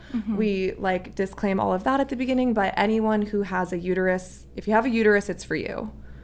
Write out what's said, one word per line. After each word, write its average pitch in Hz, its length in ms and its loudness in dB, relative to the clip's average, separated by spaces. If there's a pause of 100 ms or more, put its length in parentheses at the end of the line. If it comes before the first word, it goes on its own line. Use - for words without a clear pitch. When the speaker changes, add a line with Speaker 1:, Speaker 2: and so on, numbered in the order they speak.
(120)
Speaker 1:
Mm-hmm. 214 240 -2
Speaker 2:
We, 190 420 0
like, 185 360 -2
disclaim 190 460 0
all 202 120 2
of 190 120 0
that 269 160 2
at 277 80 0
the 269 80 -6
beginning, 254 380 2
but 196 220 2
anyone 214 460 2
who 208 200 -2
has 185 300 -2
a 180 60 -2
uterus, 185 680 0 (100)
if - 100 -10
you 208 80 2
have 226 100 6
a 262 60 0
uterus, 214 380 4
it's 175 160 -4
for - 100 -4
you. - 380 -4 (320)